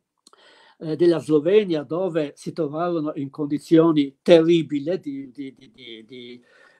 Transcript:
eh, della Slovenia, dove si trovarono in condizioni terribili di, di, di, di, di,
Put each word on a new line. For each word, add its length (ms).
eh, 180
della 220
Slovenia, 640
dove 540
si 160
trovarono 640
in 160
condizioni 920
terribili 800
di, 300
di, 240
di, 180
di, 320
di, 380